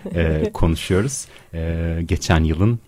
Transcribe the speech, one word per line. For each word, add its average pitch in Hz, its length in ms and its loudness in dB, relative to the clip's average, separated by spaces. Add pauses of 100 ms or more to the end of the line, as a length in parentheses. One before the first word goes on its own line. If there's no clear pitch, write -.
(140)
e, 80 360 0
<laughs> - 20 -10
konuşuyoruz. 92 760 0 (280)
E, 82 500 -4
geçen 80 400 2
yılın 92 440 2